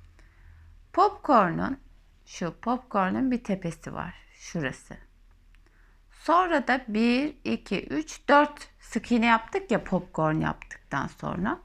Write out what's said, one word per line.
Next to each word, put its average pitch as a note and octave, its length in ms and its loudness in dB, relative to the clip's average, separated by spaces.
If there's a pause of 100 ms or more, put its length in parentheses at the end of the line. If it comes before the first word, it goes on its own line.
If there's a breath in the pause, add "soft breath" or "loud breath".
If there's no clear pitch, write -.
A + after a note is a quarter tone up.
(920 soft breath)
Popcorn'un, A#3+ 840 2 (480)
şu - 340 -8
popcorn'un A3+ 680 -2
bir A#3+ 140 -2
tepesi F#3 500 -6
var. - 200 -8 (180)
Şurası. - 640 -8 (1120)
Sonra E4+ 580 0
da C4 200 0
bir, A#3+ 560 2
iki, - 420 -4
üç, - 420 -6
dört D4 400 4 (120)
sık - 320 -4
iğne A#3 140 4
yaptık A#3 440 0
ya G3+ 140 0
popcorn D#3+ 560 0
yaptıktan - 640 -6
sonra. G#3 580 -6